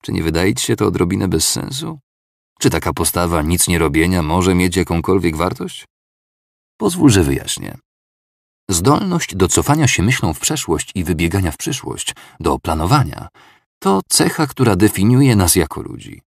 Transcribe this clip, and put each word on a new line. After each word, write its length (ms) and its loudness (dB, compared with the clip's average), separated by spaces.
Czy 100 -8
nie 120 -4
wydaje 320 0
ci 100 -4
się 100 0
to 120 0
odrobinę 400 0
bez 200 0
sensu? 520 -8
Czy 100 2
taka 240 -2
postawa 480 0
nic 260 0
nie 120 0
robienia 420 2
może 340 2
mieć 200 2
jakąkolwiek 600 0
wartość? 500 -6
Pozwól, 320 4
że 140 6
wyjaśnię. 540 -4
Zdolność 680 0
do 120 2
cofania 400 2
się 160 0
myślą 300 0
w 60 -8
przeszłość 560 -4
i 80 -4
wybiegania 480 0
w 60 -14
przyszłość, 580 -8
do 200 0
planowania, 680 0
to 300 0
cecha, 380 0
która 280 2
definiuje 600 4
nas 200 2
jako 260 0
ludzi. 460 -16